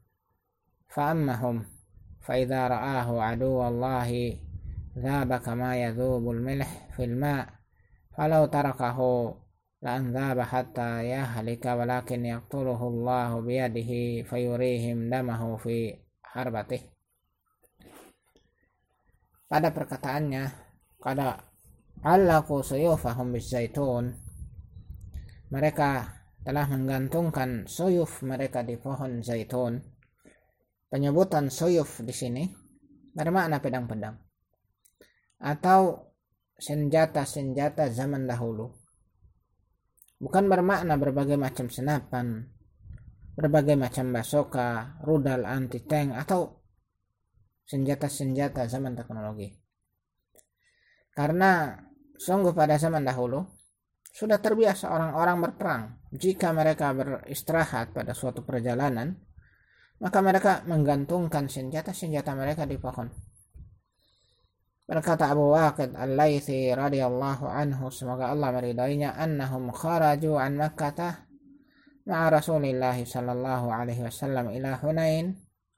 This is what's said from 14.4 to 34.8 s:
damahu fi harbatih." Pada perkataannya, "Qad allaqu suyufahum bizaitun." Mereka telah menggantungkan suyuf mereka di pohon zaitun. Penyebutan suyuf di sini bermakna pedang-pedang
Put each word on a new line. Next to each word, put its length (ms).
damahu 480
fi 320
harbatih." 640
Pada 200
perkataannya, 720
"Qad 220
allaqu 600
suyufahum 720
bizaitun." 800
Mereka 380
telah 240
menggantungkan 1040
suyuf 560
mereka 400
di 160
pohon 400
zaitun. 560
Penyebutan 600
suyuf 520
di 120
sini 300
bermakna 480
pedang-pedang 560